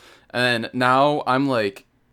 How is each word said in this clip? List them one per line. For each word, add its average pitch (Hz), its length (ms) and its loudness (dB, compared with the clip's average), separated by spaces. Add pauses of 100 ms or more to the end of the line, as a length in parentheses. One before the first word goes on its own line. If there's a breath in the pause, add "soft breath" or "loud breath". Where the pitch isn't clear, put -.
(320 soft breath)
And 120 420 -2
now 131 540 2
I'm, 131 200 0
like, 110 380 -4 (280)